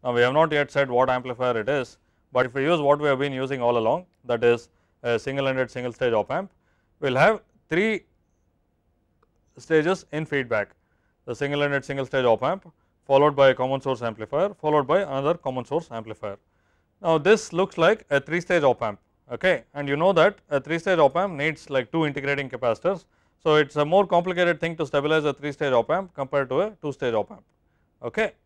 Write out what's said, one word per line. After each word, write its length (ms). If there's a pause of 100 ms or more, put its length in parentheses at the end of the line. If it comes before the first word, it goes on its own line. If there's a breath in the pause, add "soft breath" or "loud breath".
Now, 100
we 60
have 140
not 180
yet 180
said 220
what 180
amplifier 480
it 120
is, 280 (360)
but 120
if 80
we 100
use 180
what 180
we 80
have 120
been 120
using 300
all 160
along, 280 (200)
that 180
is 240 (360)
a 140
single 300
ended 240
single 220
stage 180
op 180
amp, 220 (480)
we 100
will 80
have 240 (280)
three 340 (1500)
stages 540
in 140
feedback, 460 (540)
the 80
single 300
ended 220
single 200
stage 200
op 180
amp, 260 (380)
followed 300
by 120
a 60
common 240
source 220
amplifier, 520
followed 320
by 140
another 360
common 280
source 280
amplifier. 460 (640)
Now, 160
this 360
looks 240
like 320
a 100
three 220
stage 220
op 200
amp, 160 (320)
okay, 320 (100)
and 140
you 80
know 160
that 280 (100)
a 100
three 200
stage 200
op 160
amp 200
needs, 340
like, 240
two 120
integrating 440
capacitors. 560 (360)
So, 140
it 120
is 100
a 80
more 220
complicated 520
thing 160
to 120
stabilize 360
a 80
three 220
stage 180
op 180
amp 260
compared 340
to 120
a 100 (100)
two 100
stage 220
op 180
amp. 120 (600)
Okay. 300 (120)